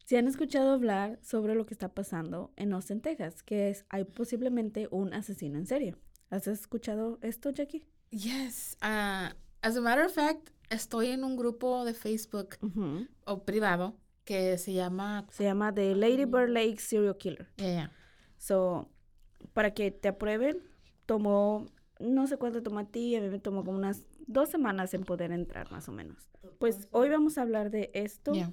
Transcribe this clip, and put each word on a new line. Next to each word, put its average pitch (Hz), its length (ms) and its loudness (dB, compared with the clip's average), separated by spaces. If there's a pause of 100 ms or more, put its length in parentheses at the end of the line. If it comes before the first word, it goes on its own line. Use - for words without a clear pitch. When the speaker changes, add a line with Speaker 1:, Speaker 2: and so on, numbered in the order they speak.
Speaker 1:
Si 254 120 4
han 240 100 6
escuchado 269 460 2
hablar 220 500 0
sobre 220 320 0
lo 226 120 2
que 220 80 -12
está 185 200 -8
pasando 170 640 -6
en 202 160 0
Austin, 196 280 -4
Texas, 233 440 -6
que 202 260 0
es, 202 180 -6
hay 196 160 -2
posiblemente 226 840 -2
un 185 240 -2
asesino 180 440 -6
en 185 80 -4
serie. 254 280 -2 (360)
¿Has 190 180 -4
escuchado 220 760 -4
esto, 233 280 -4
Jackie? 285 340 -4 (260)
Speaker 2:
Yes. 233 680 -4
Ah, 202 560 -2 (260)
as 226 140 2
a 247 40 0
matter 247 260 4
of 359 60 0
fact, 311 380 0 (180)
estoy 226 420 0
en 262 120 -2
un 262 140 -2
grupo 247 480 0
de 233 100 -2
Facebook 214 680 -4
Speaker 1:
Ujú. 190 460 -2 (180)
Speaker 2:
o 202 200 -6
privado 196 520 2 (280)
que 185 340 2
se 190 140 -6
llama 190 580 -2
Speaker 1:
Se - 140 -2
llama 208 280 2
The 196 220 2
Lady 240 300 6
Bird 247 240 4
Lake 226 320 2
Serial 208 360 2
Killer. 180 300 -8 (100)
Speaker 2:
Ya, 196 160 -2
ya. 165 200 -4 (440)
Speaker 1:
So, 185 540 2 (600)
para 208 220 2
que 202 180 0
te 202 160 -2
aprueben, 214 500 0 (480)
tomó, 208 600 4 (340)
no 269 260 4
sé 269 100 0
cuánto 233 280 -4
tomó 208 160 -4
a 208 100 -8
ti, 240 240 0
a 220 60 2
mí 202 80 0
me 196 100 -2
tomó 196 260 -4
como 190 140 -2
unas 196 240 -2 (240)
dos 269 220 4
semanas 208 460 0
en 185 100 -2
poder 170 260 -2
entrar, - 400 -6
más - 180 -12
o 127 40 -12
menos. 82 360 -16 (300)
Pues, 208 320 0
hoy 262 200 4
vamos 302 280 4
a 262 40 2
hablar 214 280 0
de 214 240 -2
esto, 202 400 -2
Speaker 2:
Ya. 175 180 0